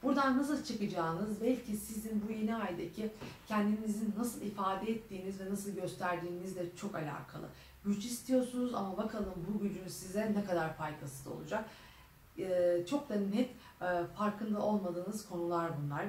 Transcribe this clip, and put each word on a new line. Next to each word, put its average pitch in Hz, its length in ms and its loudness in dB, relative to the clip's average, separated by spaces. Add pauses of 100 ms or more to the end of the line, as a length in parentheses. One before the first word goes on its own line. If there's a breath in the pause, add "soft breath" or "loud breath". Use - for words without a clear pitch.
Buradan 269 340 6
nasıl 285 260 2
çıkacağınız, 202 760 0
belki 233 340 2
sizin 214 520 -2
bu 226 40 -2
yeni 220 240 0
aydaki 208 540 -4 (380 loud breath)
kendinizi 214 580 2 (120)
nasıl 226 240 -2
ifade 202 500 0
ettiğiniz 190 480 -4
ve 190 100 -4
nasıl 202 220 -2
gösterdiğiniz 180 840 -2
de 180 100 -2 (100)
çok 202 200 -6
alakalı. 151 500 -6 (400 loud breath)
Güç 202 200 2
istiyorsunuz 247 680 2
ama 196 240 -2
bakalım 208 360 -2 (140)
bu 208 120 0
gücün 190 280 -2
size 202 480 -2
ne 202 100 2
kadar 165 280 2
faydası 151 520 -6
da - 80 -10
olacak. 202 320 -4 (760 loud breath)
Ee, 175 500 4
çok 285 200 0
da 214 60 0
net, 202 340 4 (320 loud breath)
e, 175 220 2 (140)
farkında 208 440 0
olmadığınız 196 680 0
konular 170 420 0 (120)
bunlar. 143 260 -2